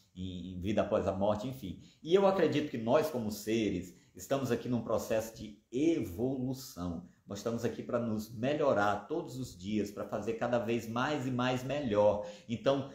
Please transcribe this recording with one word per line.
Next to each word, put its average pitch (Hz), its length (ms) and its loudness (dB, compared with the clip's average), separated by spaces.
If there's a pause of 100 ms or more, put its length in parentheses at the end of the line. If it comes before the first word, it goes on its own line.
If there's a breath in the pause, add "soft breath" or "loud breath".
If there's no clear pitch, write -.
(160 loud breath)
em, 92 380 -8
em 92 60 -8
vida 104 220 0
após 95 240 0
a 95 60 2
morte, 104 340 0
enfim. 101 340 -10 (220 loud breath)
E 156 100 0
eu 196 140 6
acredito 151 440 2
que 127 80 -4
nós, 135 300 4
como 110 220 -4
seres, 104 640 -2 (220 soft breath)
estamos 135 340 -2
aqui 120 180 0
num 120 140 0
processo 110 540 0
de 107 340 -14
evolução. 123 1400 -2 (160 loud breath)
Nós 101 140 -8
estamos 117 240 -2
aqui 120 200 -2
pra 120 180 0
nos 107 340 -2
melhorar 110 720 2
todos 135 320 -4
os 120 180 -8
dias, 101 340 0
pra 104 180 -6
fazer 110 260 -2
cada 120 240 2
vez 110 300 0
mais 127 380 0
e 135 40 0
mais 123 320 0
melhor. 104 640 4 (220 loud breath)
Então, 131 460 2